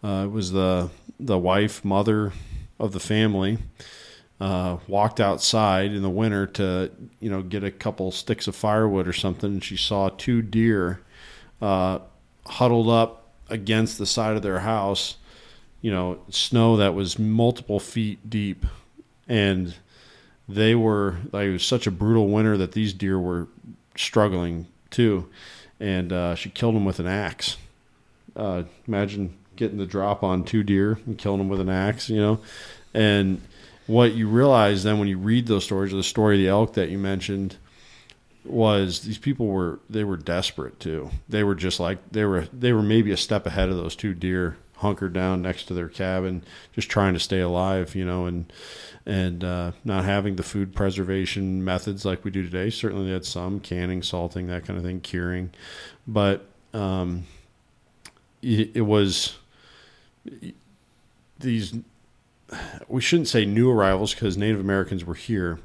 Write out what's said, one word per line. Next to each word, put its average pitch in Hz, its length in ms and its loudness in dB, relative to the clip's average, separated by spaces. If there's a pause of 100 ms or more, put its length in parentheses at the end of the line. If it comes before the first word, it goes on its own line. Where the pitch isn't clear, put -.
Uh, 98 240 -2
it 101 60 -4
was 98 180 -2
the, 92 400 2 (300)
the 104 180 0
wife, 95 460 2
mother 104 480 2 (480)
of 104 120 -2
the 95 60 -6
family, 107 600 0 (840)
uh, 92 380 -2 (100)
walked 101 320 2
outside 101 720 2
in 101 100 -2
the 95 80 0
winter 101 380 0
to, 92 420 -2 (300)
you 110 100 -4
know, 95 120 -4
get 95 200 -6
a 98 80 -4
couple 95 400 -6
sticks - 380 -4
of 98 80 -8
firewood 104 500 2
or 90 60 -4
something, 101 400 -2
and 95 120 -6
she 98 120 -8
saw 98 320 0
two 117 340 0
deer, 104 580 2 (600)
uh, 95 400 0 (460)
huddled 117 420 2
up 113 400 2 (200)
against 110 500 0
the 101 80 -4
side 110 280 0
of 107 80 -2
their 95 160 -2
house, 101 580 -2 (640)
you 110 120 -2
know, 90 260 -2 (120)
snow 113 480 4
that 98 160 4
was 98 260 -2
multiple 110 580 0
feet 107 500 -6
deep, 104 380 -4 (640)
and 95 480 0 (720)
they 110 260 4
were, 104 440 2 (120)
like, 101 160 -2
it 98 60 0
was 90 120 -2
such 123 220 0
a 107 60 2
brutal 104 360 4
winter 107 280 4
that 92 160 0
these 107 200 0
deer 95 260 -2
were 87 280 -2 (500)
struggling 87 680 0 (240)
too, 104 380 2 (500)
and, 92 340 -2
uh, 87 220 0
she 95 160 -8
killed 117 240 0
them 104 100 2
with 95 140 0
an 85 80 -2
axe. 95 500 -4 (760)
Uh, 92 300 -4 (240)
imagine 101 460 -2 (200)
getting 107 240 -4
the 98 80 -4
drop 98 380 0
on 92 180 2
two 107 220 0
deer 101 420 4
and 110 100 -6
killing 98 220 -2
them 98 100 0
with 95 120 -2
an 92 80 0
axe, 95 400 -2
you 107 120 2
know? 107 200 4 (540)
And 101 460 4 (460)
what 113 280 6
you 113 120 0
realize 110 560 6
then 107 160 2
when 101 100 2
you 95 100 0
read 117 280 2
those 104 180 2
stories, 98 280 -2
or 98 40 -2
the 95 60 0
story 107 340 4
of 98 40 6
the 95 80 4
elk 107 260 4
that 92 140 0
you 90 100 -4
mentioned, 98 580 -4 (880)
was 101 580 2
these 107 160 -8
people 127 280 -2
were, 92 320 -2 (120)
they 107 140 -2
were 98 120 -2
desperate 82 640 -6
too. 76 300 -6 (180)
They 107 160 0
were 101 100 2
just 90 240 -4
like, 90 200 -2 (120)
they 107 140 0
were, 90 280 0
they 123 200 2
were 107 100 4
maybe 104 300 4
a 90 40 0
step - 300 -2
ahead 92 220 0
of 92 80 0
those 85 180 -6
two 101 200 -4
deer 90 420 -2 (200)
hunkered 98 360 -2
down 92 300 0
next 90 220 -6
to 92 100 -8
their 85 140 -4
cabin, 92 540 -4 (320)
just - 140 -6
trying 98 260 4
to 85 60 -2
stay 95 200 0
alive, 90 540 0
you 95 100 -2
know, 90 220 -2
and, 87 240 -6 (540)
and, 92 400 -2
uh, 90 280 -4 (120)
not 95 200 0
having 98 320 0
the 92 60 -4
food 95 320 -4
preservation 95 880 -2
methods 95 420 -4
like 92 200 -4
we 101 60 -4
do 95 120 -4
today. 90 280 -4
Certainly 98 360 -4
they 92 60 -4
had 92 140 -6
some 92 340 -6
canning, 90 420 -4
salting, 87 460 -6
that 90 160 -8
kind 92 140 -8
of 87 60 -6
thing, 90 160 -6
curing. 90 500 -6 (560)
But, 101 400 2 (260)
um, 92 520 -2 (1160)
it, 110 320 2
it 123 60 0
was, 104 560 2 (2000)
these, 110 360 -2 (1120)
we 127 120 -2
shouldn't 170 280 2
say 110 160 4
new 110 260 4
arrivals 98 440 4
'cause 95 220 -2
Native 104 240 0
Americans 95 440 0
were 85 100 -6
here. 87 500 -4